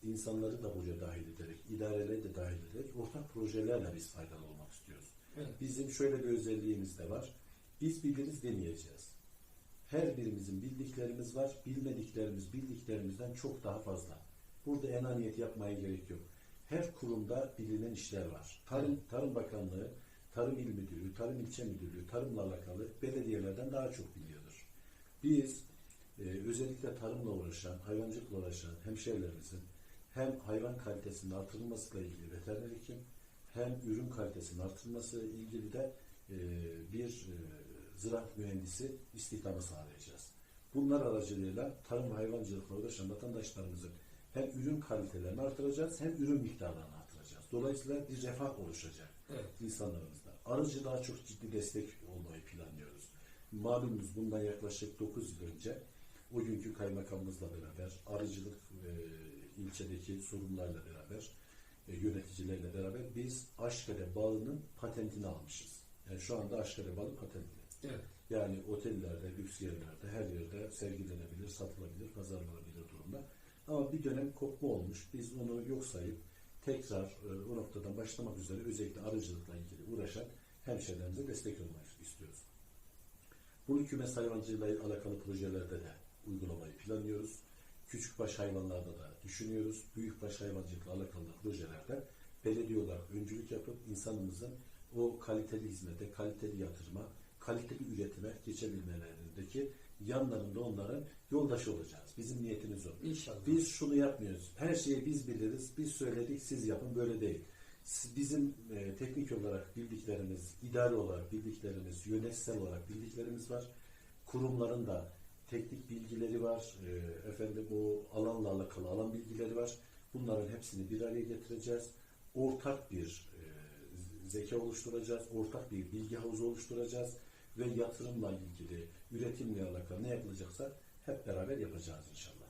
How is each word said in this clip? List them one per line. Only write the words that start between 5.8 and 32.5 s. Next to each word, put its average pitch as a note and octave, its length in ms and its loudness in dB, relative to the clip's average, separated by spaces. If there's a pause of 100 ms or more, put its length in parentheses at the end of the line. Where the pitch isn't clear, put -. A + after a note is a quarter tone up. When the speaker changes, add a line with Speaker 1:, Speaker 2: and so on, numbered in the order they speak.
Speaker 1:
şöyle C3+ 280 8
bir A#2+ 100 2
özelliğimiz G#2+ 720 4
de - 120 -4
var. - 240 -2 (460)
Biz D#3+ 240 4
biliriz C#3 380 4
demeyeceğiz. F#2 720 -2 (720)
Her D#3+ 300 6
birimizin G2 460 0
bildiklerimiz B2 760 -2
var. C3+ 300 2
Bilmediklerimiz A2 840 0
bildiklerimizden A#2 840 -2
çok - 300 -4
daha G2+ 140 0
fazla. F2 480 -4 (400)
Burada C#3+ 200 4
enaniyet A#2+ 520 4
yapmaya A2 360 0
gerek F#2+ 360 0
yok. F2 100 -4 (460)
Her E3+ 280 2
kurumda A#2+ 640 2
bilinen A2 340 2
işler F#2+ 340 0
var. D#2 400 -8
Tarım, C#3+ 260 4
Speaker 2:
Evet. - 180 0
Speaker 1:
Tarım B2 240 2
Bakanlığı, G2+ 560 0 (420)
Tarım B2 260 4
İl A2 160 2
Müdürlüğü, F#2+ 400 -2
Tarım A#2+ 260 0
İlçe A#2+ 240 -2
Müdürlüğü, F2+ 420 -2
tarımla A#2+ 360 2
alakalı F#2 460 -2 (140)
belediyelerden A#2+ 680 2
daha C3 200 4
çok - 240 -6
biliyordur. - 520 -10 (540)
Biz, C#3 420 8 (540)
e, G2+ 40 -6
özellikle A#2 720 0
tarımla A#2 360 -2
uğraşan, F2+ 480 -2
hayvancılıkla G#2+ 580 0
uğraşan F2 380 -2 (100)
hemşehrilerimizin F2+ 760 -2 (540)
hem C3 240 2
hayvan A2+ 400 2
kalitesinin F#2+ 560 -4
artırılmasıyla G#2+ 720 -4
ilgili E2+ 260 -6
veteriner G#2+ 380 -2